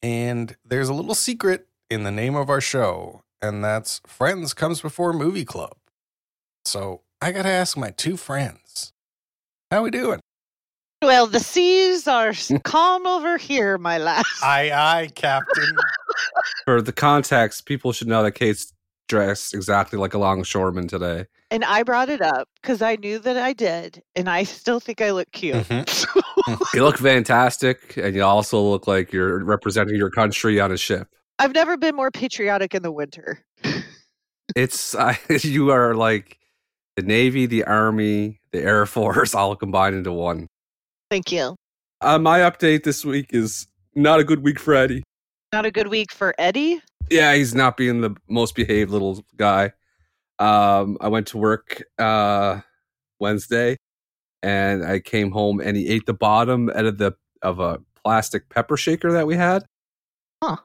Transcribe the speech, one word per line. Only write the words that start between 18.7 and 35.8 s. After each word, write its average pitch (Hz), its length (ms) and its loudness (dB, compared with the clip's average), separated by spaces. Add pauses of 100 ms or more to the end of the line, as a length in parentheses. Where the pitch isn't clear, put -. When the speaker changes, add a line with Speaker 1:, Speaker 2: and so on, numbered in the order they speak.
Speaker 3:
dressed 101 460 -2
exactly 101 460 -2
like 98 140 -2
a 107 40 -2
longshoreman 95 720 -2
today. 87 380 -6 (240)
Speaker 2:
And 220 140 -2
I 214 180 0
brought 254 260 0
it 285 120 -4
up 147 260 -2 (160)
'cause 226 180 -2
I 226 140 0
knew 208 240 -8
that 247 180 -4
I 254 160 -2
did, 170 480 -6 (140)
and 180 120 -4
I 175 160 0
still 233 360 -4
think 233 220 -8
I 208 100 0
look 185 220 -4
cute. 151 220 -4
Speaker 1:
Mm-hmm. 117 280 -4
Speaker 2:
<laughs> - 40 -8
So - 200 -2 (400)
Speaker 1:
Mm-hmm. - 300 -4
Speaker 3:
You 127 60 4
look 147 140 4
fantastic, 127 1000 2
and 98 200 -2
you 98 80 2
also 104 360 2
look 101 280 0
like 95 260 0
you're 92 300 0
representing 104 520 0
your 101 140 0
country 107 500 0
on 98 120 2
a 92 60 -4
ship. 98 300 -4 (300)
Speaker 2:
I've 269 160 2
never 320 240 2
been 302 180 0
more 262 160 -2
patriotic 202 640 -4
in 190 80 -2
the 170 100 -6
winter. 147 520 -10 (200)
<laughs> - 100 -4 (840)
Speaker 3:
It's, - 400 -2
<laughs> - 0 -
I, 120 240 0 (220)
you 143 300 2
are 123 220 4